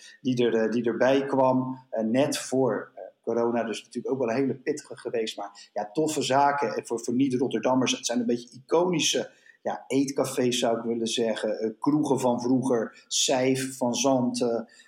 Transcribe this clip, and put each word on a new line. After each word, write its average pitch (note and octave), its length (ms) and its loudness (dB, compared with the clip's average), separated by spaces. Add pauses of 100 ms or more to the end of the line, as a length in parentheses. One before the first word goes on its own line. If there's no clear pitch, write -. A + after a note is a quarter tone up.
(200)
die B2 260 0
er, A2+ 80 2
eh, A2 160 2
die A#2 140 0
erbij B2 420 2
kwam, C3 640 0
eh, A2 140 -2
net C3+ 340 0
voor, B2+ 560 -2
eh, F#2+ 80 -18 (200)
corona, A#2 400 0
dus A2 220 -6
natuurlijk A#2+ 300 -6
ook C3 60 -2
wel A#2+ 80 0
een A2+ 80 -2
hele C3 180 0
pittige - 420 -8
geweest. A#2 400 -6
Maar - 360 -14
ja, G#2 200 -6
toffe D#3 300 -2
zaken, C3+ 520 2
eh, A#2 100 -6
voor, A#2 200 -4
voor A#2 100 -2
niet-Rotterdammers. B2+ 760 2
Het - 140 -6
zijn B2 140 -2
een A2+ 60 -2
beetje A#2+ 380 -4
iconische, D#3+ 680 0 (320)
ja, - 240 -6
eetcafés C3+ 720 0
zou A#2 200 2
ik A#2 60 -8
willen A#2 220 -2
zeggen. A2+ 520 -2
Eh, A2 200 -2
kroegen C#3 420 4
van A#2+ 200 2
vroeger, B2 680 0
Sijf C3 680 0
van A#2+ 180 -2
Zanten. B2 720 0 (200)